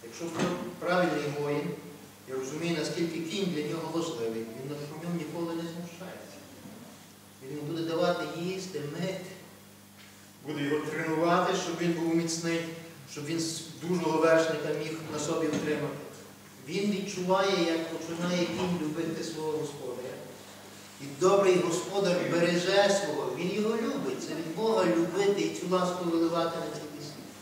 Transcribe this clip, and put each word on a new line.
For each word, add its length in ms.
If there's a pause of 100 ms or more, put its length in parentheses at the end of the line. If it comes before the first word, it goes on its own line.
Якщо 220 (540)
правильний 600
воїн, 300 (600)
я 60
розумію, 440
наскільки 400
кінь 360
для 140
нього 300
важливий, 420
він 280
над 80 (140)
конем 260
ніколи 380
не 60
знущається. 760 (1040)
Він 120
йому 120
буде 160
давати 560
їсти, 420 (120)
мити, 320 (1200)
буде 180
його 220
тренувати, 680 (100)
щоб 180
він 120
був 220
міцний, 440 (520)
щоб 140
він 120
с-, 240 (200)
дужого 360
вершника 520 (100)
міг 120 (220)
на 60
собі 280
утримати. 500 (680)
Він 240
відчуває, 720
як 240
починає 560
кінь 360
любити 420
свого 280
господаря. 680 (840)
І 40 (140)
добрий 400
господар 580 (140)
береже 720
свого, 340
він 140
його 240
любить, 520
це 80
від 200
Бога 300
любити 560
і 140
цю 120
ласку 380
виливати 540
на 60
цілий 360
світ. 260 (140)